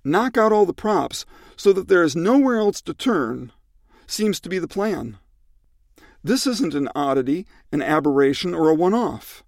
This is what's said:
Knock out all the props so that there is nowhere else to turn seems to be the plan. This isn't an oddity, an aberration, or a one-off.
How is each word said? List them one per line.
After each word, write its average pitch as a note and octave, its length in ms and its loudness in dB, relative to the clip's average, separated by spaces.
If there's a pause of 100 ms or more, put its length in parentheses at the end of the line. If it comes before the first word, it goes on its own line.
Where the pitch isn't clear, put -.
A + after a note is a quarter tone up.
Knock A3 360 0
out A3 160 4
all G#3 120 6
the E3+ 60 -4
props F#3+ 540 -2 (320)
so G3 160 4
that F#3 160 -4
there F3+ 140 6
is D3 120 0
nowhere A#3+ 420 2
else G#3 260 0
to E3 100 -8
turn B2+ 580 -4 (560)
seems - 320 -2
to - 80 -16
be F3+ 120 -6
the E3 80 -6
plan. C#3 500 -6 (1040)
This B3+ 240 -2
isn't G#3+ 260 -2
an C#3+ 220 -2
oddity, C#3 500 -2 (240)
an D3 120 -2
aberration, D3 720 2
or D#3+ 160 2
a D#3+ 40 6
one-off. F3+ 760 -2